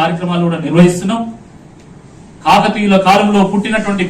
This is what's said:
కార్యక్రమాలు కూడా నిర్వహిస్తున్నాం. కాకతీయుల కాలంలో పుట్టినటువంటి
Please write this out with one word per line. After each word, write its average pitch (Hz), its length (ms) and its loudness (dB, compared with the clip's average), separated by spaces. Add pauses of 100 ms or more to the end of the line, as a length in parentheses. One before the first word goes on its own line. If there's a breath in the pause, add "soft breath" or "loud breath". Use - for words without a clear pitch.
కార్యక్రమాలు 170 480 -2
కూడా 165 100 -4
నిర్వహిస్తున్నాం. 175 640 0 (1200)
కాకతీయుల 202 500 2 (100)
కాలంలో 202 460 2
పుట్టినటువంటి 202 580 -2